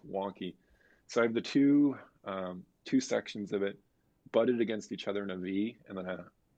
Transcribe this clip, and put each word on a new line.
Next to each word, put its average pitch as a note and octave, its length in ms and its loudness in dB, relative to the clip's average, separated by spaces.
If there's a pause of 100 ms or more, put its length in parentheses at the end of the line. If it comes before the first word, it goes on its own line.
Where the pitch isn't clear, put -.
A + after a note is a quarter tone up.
wonky. F#2+ 440 -6 (540)
So - 140 0
I A#2 40 6
have A#2 80 0
the A2+ 80 0
two, C#3+ 560 4 (280)
um, F#2 380 -8 (220)
two C3 160 2
sections G#2+ 500 -4
of G2 120 0
it G2 140 -2 (540)
butted A#2 300 4
against G#2+ 320 -2
each - 160 -8
other G2+ 140 -4
in G2 80 -6
a F#2 60 -6
V, G2 380 -2 (140)
and G2 80 -10
then F2+ 80 -8
a, F#2 200 -8 (320)